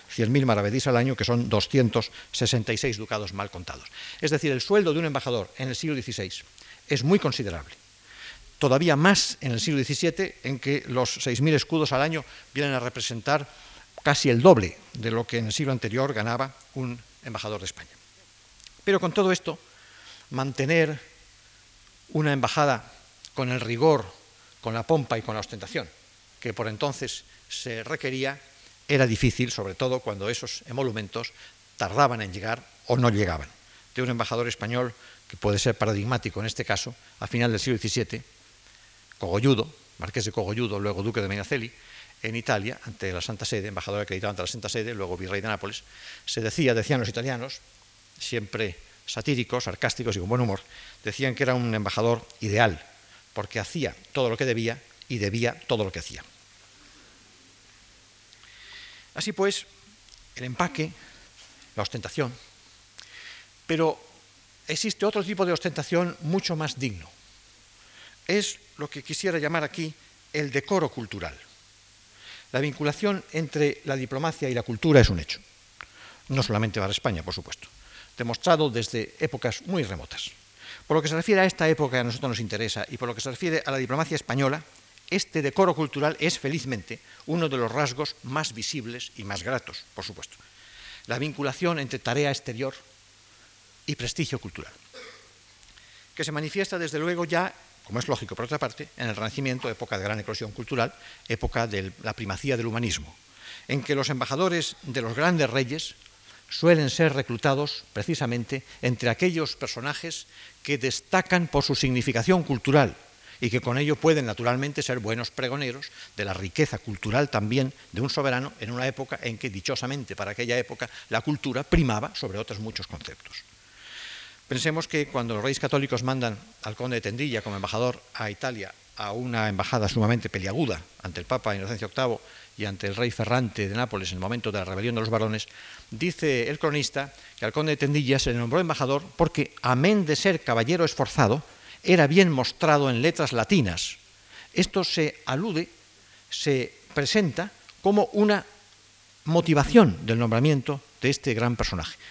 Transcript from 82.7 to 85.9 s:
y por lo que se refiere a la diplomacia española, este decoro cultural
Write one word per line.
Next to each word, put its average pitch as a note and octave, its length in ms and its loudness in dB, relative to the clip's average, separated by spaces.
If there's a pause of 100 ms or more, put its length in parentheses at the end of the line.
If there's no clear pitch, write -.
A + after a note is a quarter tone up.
y A#2 80 -10
por B2 120 -6
lo A#2 60 -6
que A2 60 -10
se C3+ 100 -6
refiere D#3+ 340 -2
a C#3 60 -4
la C3+ 80 -2
diplomacia C#3+ 380 0
española, C#3 460 0 (460)
este G3+ 340 0
decoro E3+ 320 4
cultural D3 460 0